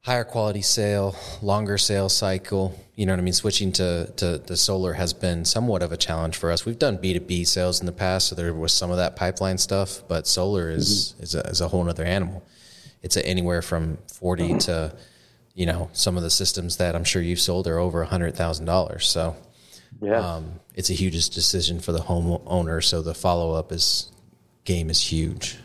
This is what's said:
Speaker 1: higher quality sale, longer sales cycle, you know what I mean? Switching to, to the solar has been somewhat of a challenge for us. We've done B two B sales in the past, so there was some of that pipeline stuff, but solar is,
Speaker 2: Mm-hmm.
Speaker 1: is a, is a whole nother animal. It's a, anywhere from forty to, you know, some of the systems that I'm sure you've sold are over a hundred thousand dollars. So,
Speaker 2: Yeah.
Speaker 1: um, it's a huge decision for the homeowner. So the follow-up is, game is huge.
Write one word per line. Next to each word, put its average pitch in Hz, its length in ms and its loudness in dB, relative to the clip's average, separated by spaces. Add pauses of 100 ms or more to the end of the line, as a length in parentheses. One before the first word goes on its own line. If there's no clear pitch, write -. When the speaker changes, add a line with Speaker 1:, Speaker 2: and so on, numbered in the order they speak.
Speaker 1:
higher 123 220 0
quality 107 380 -2
sale, 101 520 2 (280)
longer 101 340 2
sales 98 400 2
cycle, 95 580 0 (200)
you 107 100 -2
know 95 80 2
what 92 60 2
I 90 40 0
mean? 90 120 0
Switching - 380 0
to, 85 440 0
to 85 220 0
the - 180 -6
solar 92 380 0
has 87 180 -2
been 85 320 -2
somewhat 113 380 2
of 82 100 -2
a 82 40 -6
challenge 82 400 -2
for 85 140 -2
us. 82 140 0
We've 117 140 -6
done 127 180 2
B 95 160 0
two 87 80 2
B 87 240 -2
sales - 360 2
in 90 60 -4
the 87 60 -4
past, 92 360 0
so 80 60 -4
there 85 200 -2
was 80 180 0
some 90 180 0
of 90 60 0
that 87 200 0
pipeline 95 420 0
stuff, 98 500 0
but 82 180 -2
solar 90 440 2
is, 101 440 0
Speaker 2:
Mm-hmm. - 100 -16
Speaker 1:
is - 100 -6
a, 78 140 0
is - 120 0
a 85 80 0
whole 90 160 2
nother 80 200 -2
animal. 92 380 -2 (600)
It's 90 140 0
a, - 100 0
anywhere 87 340 2
from 80 380 -2 (120)
forty 85 500 0
to, 80 340 0 (600)
you 90 120 0
know, 82 260 0
some 90 240 0
of 87 60 -2
the 82 80 -2
systems 87 480 0
that 87 180 2
I'm 80 80 -2
sure - 160 2
you've 85 200 0
sold 90 260 2
are 82 120 2
over 85 240 2
a 80 40 -2
hundred 87 280 0
thousand 80 320 -2
dollars. 92 400 2
So, 82 300 2 (640)
Speaker 2:
Yeah. 104 180 2 (180)
Speaker 1:
um, 80 240 -10 (140)
it's 92 160 -2
a 92 40 2
huge 82 360 2
decision 85 500 0
for 85 120 -2
the 82 80 2
homeowner. 85 840 0
So 82 200 2
the 82 120 -4
follow-up 82 580 0
is, - 380 0 (540)
game 85 260 0
is 82 100 2 (120)
huge. 80 520 -2